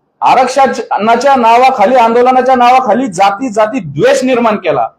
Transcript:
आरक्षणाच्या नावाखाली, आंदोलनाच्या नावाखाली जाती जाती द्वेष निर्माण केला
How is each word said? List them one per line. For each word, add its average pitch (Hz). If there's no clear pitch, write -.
आरक्षणाच्या 240
नावाखाली, 233
आंदोलनाच्या 254
नावाखाली 247
जाती 202
जाती 220
द्वेष 226
निर्माण 240
केला 139